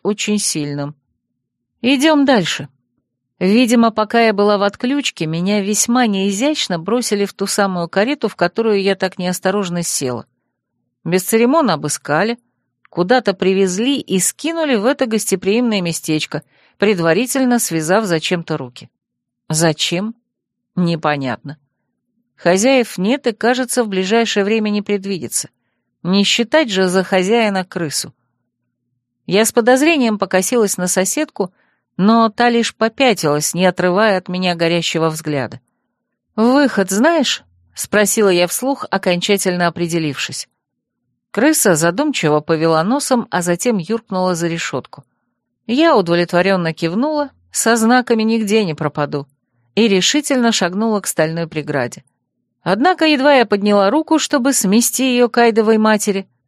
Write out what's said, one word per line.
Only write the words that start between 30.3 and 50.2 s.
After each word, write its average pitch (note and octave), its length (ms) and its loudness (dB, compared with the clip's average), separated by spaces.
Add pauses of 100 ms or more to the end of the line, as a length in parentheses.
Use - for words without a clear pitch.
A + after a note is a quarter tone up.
на F3+ 100 -2
соседку, F#3+ 640 -4 (460)
но A3+ 320 4
та A#3+ 200 0
лишь A#3 260 0
попятилась, F#3+ 800 0
не F3 120 0
отрывая F#3 520 2
от F3+ 100 -8
меня F3+ 280 -2
горящего E3 540 0
взгляда. D3 500 -6 (760)
"Выход A3+ 560 2
знаешь?" — C#4 520 2 (300)
спросила G#3 560 0
я F3 180 2
вслух, C4 420 -6
окончательно F#3 800 0
определившись. D#3+ 800 -4 (840)
Крыса A3+ 440 2
задумчиво E3+ 640 0
повела D#3+ 440 0
носом, A#3+ 460 -2
а F3+ 120 -2
затем F3+ 360 -2
юркнула F#3 580 -4
за E3+ 120 -2
решетку. D3+ 560 -8 (640)
Я D4 280 2
удовлетворенно F3 800 0
кивнула, C4+ 580 -2 (200)
со - 240 0
знаками A#3 480 2
нигде A3 420 0
не E3 80 -4
пропаду, D3 540 -4 (480)
и A3+ 120 4
решительно A#3 640 0